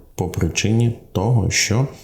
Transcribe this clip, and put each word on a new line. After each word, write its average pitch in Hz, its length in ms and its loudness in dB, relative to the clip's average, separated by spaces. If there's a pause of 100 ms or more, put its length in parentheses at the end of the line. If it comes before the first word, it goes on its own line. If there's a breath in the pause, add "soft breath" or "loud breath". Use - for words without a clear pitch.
(140)
по 90 140 -4
причині 110 680 0 (140)
того, 101 380 2
що, 123 360 0 (180 loud breath)